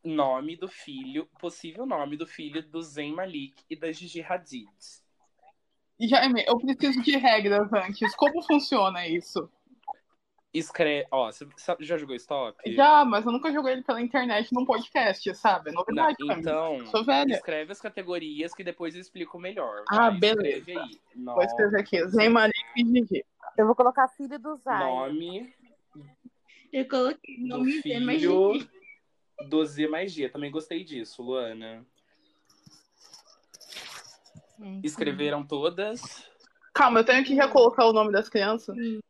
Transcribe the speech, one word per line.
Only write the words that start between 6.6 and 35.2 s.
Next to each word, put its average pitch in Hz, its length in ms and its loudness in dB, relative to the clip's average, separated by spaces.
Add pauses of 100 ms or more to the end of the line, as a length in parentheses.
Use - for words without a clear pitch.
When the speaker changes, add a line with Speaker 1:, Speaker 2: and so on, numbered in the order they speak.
Speaker 2:
de 285 140 2
regras 208 560 2
antes. 202 420 -2
Como 294 280 2
funciona 196 680 2
isso? 170 420 -4 (1000)
Speaker 1:
Escre-, 151 600 -2
ó, 127 180 0
você 104 160 -18 (100)
sa-, - 220 -6
já 156 180 -6
jogou 139 200 -8
Stop? 127 420 -8 (160)
Speaker 2:
Já, 294 300 8
mas 214 200 0
eu 233 60 0
nunca 277 220 -2
joguei 269 220 -2
ele 254 100 -8
pela 233 180 -4
internet 240 500 -2
num 247 120 -2
podcast, 226 720 -2
sabe? 185 340 2
É - 20 -10
novidade 170 460 0
Speaker 1:
Não, 147 80 -8
Speaker 2:
pra 190 100 -2
mim. 165 60 -8
Speaker 1:
então, 156 440 -4
Speaker 2:
Sou 220 180 -2
velha. 269 300 2
Speaker 1:
escreve 156 360 -6
as 202 100 -14
categorias 170 720 -8
que 190 120 -16
depois 170 320 -8
eu 180 40 -16
explico 180 380 -14
melhor. 160 500 -8
Speaker 2:
Ah, 220 220 6
Speaker 1:
Vai, 196 80 -2
Speaker 2:
beleza. 196 400 2
Speaker 1:
escreve 175 220 -10
aí. - 200 -14 (240)
Speaker 2:
Vou - 180 0
escrever 214 380 2
aqui. 202 200 -2
Speaker 1:
Nome. 190 100 -2
Speaker 2:
Zayn 220 200 6
Malik 214 280 4 (160)
e 240 100 2
Gigi. 233 400 2 (320)
Speaker 3:
Eu 214 100 6
vou 233 100 4
colocar 254 320 4
filho 277 320 -12
do 294 160 -10
Zayn. 240 240 -4
Speaker 1:
Nome 165 760 -6 (1160)
Speaker 4:
Eu 262 160 -4
coloquei 262 500 -2
Speaker 1:
do 247 80 -8
Speaker 4:
nome 254 360 -2
Z 240 180 -4
mais 277 200 0
Speaker 1:
filho 196 400 4
Speaker 4:
G. - 80 -16 (800)
Speaker 1:
do 156 160 0
Z 147 220 -4
mais 170 260 -4
G. 143 160 -4
Também 147 220 -8
gostei 160 320 -8
disso, 131 400 -14
Luana. 113 640 -8 (2750)
Speaker 4:
É, 214 60 -20
sim. 190 180 -12
Speaker 1:
Escreveram 147 640 -4